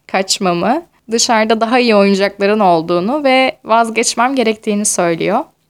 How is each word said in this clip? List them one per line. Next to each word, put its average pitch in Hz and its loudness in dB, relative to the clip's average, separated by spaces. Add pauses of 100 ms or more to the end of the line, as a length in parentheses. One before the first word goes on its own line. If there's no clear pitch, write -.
kaçmamı, 190 -2 (280)
dışarıda 220 0
daha 226 0
iyi 240 2
oyuncakların 202 2
olduğunu 180 0
ve 262 2
vazgeçmem 226 0
gerektiğini 214 -2
söylüyor. 175 -2 (260)